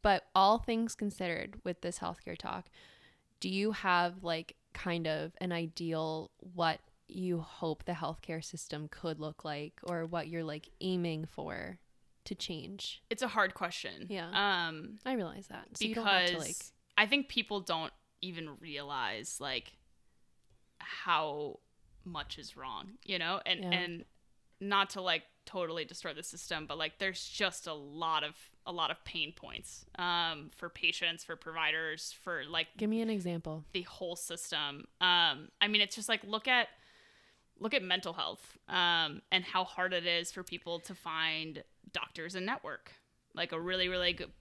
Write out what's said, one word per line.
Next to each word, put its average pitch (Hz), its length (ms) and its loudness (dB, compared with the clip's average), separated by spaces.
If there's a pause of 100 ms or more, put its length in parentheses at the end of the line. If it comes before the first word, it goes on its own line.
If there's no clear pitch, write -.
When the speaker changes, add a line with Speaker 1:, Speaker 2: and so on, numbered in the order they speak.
Speaker 1:
but 196 240 6 (100)
all 196 240 10
things 226 360 0
considered 196 680 -2
with 180 180 -4
this 175 180 -4
healthcare 170 380 -6
talk, - 300 -6 (720)
do 180 100 0
you 196 220 2
have, 180 520 2
like, 165 320 -2 (180)
kind 170 340 0
of 156 340 -2
an 180 100 0
ideal 160 880 -2
what 175 420 2 (280)
you 180 320 0
hope - 460 -4
the 175 80 0
healthcare 160 500 -4
system 151 460 -6
could 160 300 -4
look 151 240 -6
like, 151 300 -4 (100)
or 170 220 0
what 165 220 -2
you're, 165 160 -2
like, 151 260 -6 (120)
aiming 175 440 0
for - 540 -6 (460)
to 196 100 -4
change? - 760 -8
Speaker 2:
It's 214 120 -2
a 254 60 0
hard 196 280 4
question. - 540 -4
Speaker 1:
Yeah. 180 180 -4 (400)
Speaker 2:
Um, 160 380 -8
Speaker 1:
I 262 80 0
realize 196 340 -2
that. - 300 -12
So 214 80 2
you 220 100 0
don't 226 100 -2
have 185 220 6
to, 180 60 4
Speaker 2:
because 160 140 0
Speaker 1:
like 160 80 -2 (420)
Speaker 2:
I 208 100 8
think 277 200 4
people 214 320 0
don't 165 320 -2 (300)
even 165 380 -8
realize, 139 840 -4
like, 131 360 -4 (1000)
how 151 840 0 (460)
much 160 320 -8
is - 180 -14
wrong, 131 360 -8 (120)
you 190 140 -2
know? 175 280 0
And, 190 180 0
Speaker 1:
Yeah. 175 80 0
Speaker 2:
and 175 340 0 (540)
not 196 320 4
to, 190 100 -6
like, 170 220 2 (220)
totally 170 380 -2
destroy 160 300 -8
the 160 100 -10
system, 160 440 -6
but, 147 100 -6
like, 156 220 -2
there's 190 280 -2
just - 400 0
a 160 60 -4
lot 151 500 0
of, 151 120 -4 (300)
a - 60 -6
lot 165 200 0
of - 120 -6
pain 160 300 -4
points, - 520 -12 (140)
um, 165 560 0
for 170 140 -8
patients, 165 560 0
for 165 100 -8
providers, 160 760 -2
for, 170 320 -4
like, 165 220 0 (100)
Speaker 1:
Give 214 120 0
me 226 120 2
an 226 80 0
example. 170 640 -2
Speaker 2:
the 180 80 0
whole 175 340 -6
system. 151 720 -4 (140)
Um, 170 480 6 (100)
I 208 80 8
mean, 208 140 6
it's 202 140 2
just, 214 120 -6
like, 220 160 2
look 214 240 -2
at, 247 220 6 (880)
look 226 140 0
at 247 100 4
mental 180 300 0
health, - 440 -6 (120)
um, 170 520 4 (100)
and 180 120 4
how 185 220 2
hard 185 280 0
it 175 120 0
is 170 260 2
for 185 120 -8
people 170 380 -6
to 185 140 -10
find 160 680 -2 (280)
doctors 175 440 -6
in 185 100 -2
network. - 480 -6 (400)
Like, 170 180 -2
a 165 80 -2
really, 180 300 2
really 180 240 2
good 175 280 -8